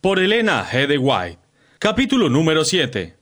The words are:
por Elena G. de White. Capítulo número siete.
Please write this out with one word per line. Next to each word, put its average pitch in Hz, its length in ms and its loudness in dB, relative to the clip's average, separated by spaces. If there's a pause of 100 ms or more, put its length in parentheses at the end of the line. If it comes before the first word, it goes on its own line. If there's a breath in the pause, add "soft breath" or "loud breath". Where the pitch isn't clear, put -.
por 190 180 0
Elena 190 500 0
G. 131 200 -2
de 143 100 0
White. 101 400 -2 (400 soft breath)
Capítulo 214 500 0
número 156 360 2
siete. 127 580 -4